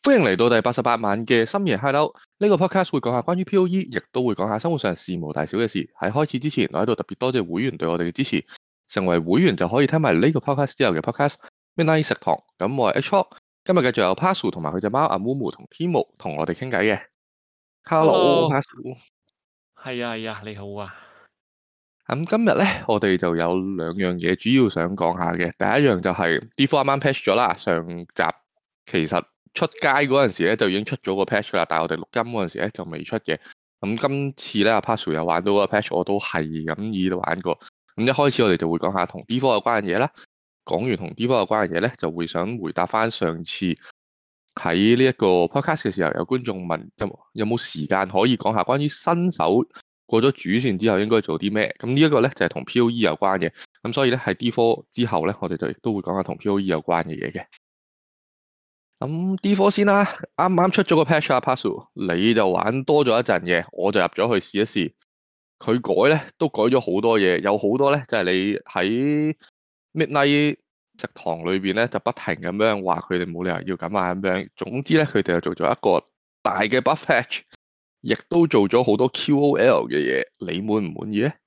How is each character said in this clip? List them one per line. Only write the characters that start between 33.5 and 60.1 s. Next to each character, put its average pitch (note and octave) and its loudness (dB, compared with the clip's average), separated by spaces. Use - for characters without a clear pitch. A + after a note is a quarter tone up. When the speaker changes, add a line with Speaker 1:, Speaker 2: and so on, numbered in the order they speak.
Speaker 1:
噉 G2+ -4
今 C#3 -4
次 - -6
呢， A2+ 4
阿 G2+ 2
Pazu G#2+ -4
有 D#2+ -2
玩 E2+ 0
到 G2+ 2
個 G2+ 4
patch， G#2 -2
我 F2 0
都 G2+ -2
係 - -4
咁 G2+ -6
意 F#2 0
都 F2+ -2
玩 F2 -4
過。 - -4
噉 G#2+ -2
一 B2+ 4
開 C#3+ 4
始 B2 2
我 G#2+ 6
哋 F2 4
就 E2 0
會 E2+ 0
講 F#2 -2
下 F#2 0
同 - -14
D A#2+ -2
four C3 2
有 G2+ 2
關 A#2 0
嘅 F#2 -2
嘢 G2+ 0
啦。 C#3 0
講 G2 -2
完 G#2+ 0
同 F2 -10
D A#2 -4
four B2+ 2
有 G2 0
關 G#2+ 0
嘅 E2 -4
嘢 F2 2
呢， A2+ 4
就 E2+ -4
會 E2+ -4
想 F#2 -4
回 E2 -6
答 F2 0
返 A2+ 0
上 E2 -4
次 F2 -4
喺 G2+ 2
呢 C3 4
一 C3 4
個 - 0
podcast D3+ -2
嘅 G#2+ -2
時 F2+ 0
候， D#2 0
有 F2 -4
觀 B2+ -2
眾 F#2+ -8
問 E2+ -4
有 G#2+ -6
冇， - -10
有 G#2+ -4
冇 A#2 -2
時 D2+ -6
間 F#2+ 0
可 G2 2
以 B2+ 2
講 - -2
下 G#2 0
關 C3+ 0
於 D3 -2
新 F3 0
手 F#2+ 2
過 A2+ 2
咗 C3+ 4
主 - -8
線 A2 0
之 A2 2
後 F#2+ 2
應 G#2+ 0
該 A2+ 4
做 D#2+ -4
啲 G2+ -4
咩？ G#2+ -2
噉 - -8
呢 C#3+ 2
一 D#3 6
個 D3 4
呢， C3 2
就 F#2 -2
係 E2+ 0
同 C2+ -6
P - 0
O A#2 4
E A#2+ -4
有 F2+ 2
關 F#2+ 0
嘅。 E2+ -2
噉 A#2 -6
所 C#3 0
以 B2 4
呢， B2+ 0
喺 G2 0
D A#2+ -2
four A2+ 2
之 A#2+ -2
後 E2+ -2
呢， G2+ -4
我 F2+ -6
哋 E2+ -4
就 D#2 -4
亦 - -10
都 A2+ -4
會 G2 -4
講 F#2 -4
下 F#2 -2
同 - -8
P - -6
O G2+ 0
E G2 -2
有 D#2+ -2
關 E2+ 0
嘅 D#2+ -10
嘢 - -6
嘅。 - -10
噉 F3 -2
D G3+ 2
four G3 4
先 G3+ 2
啦， G3+ 4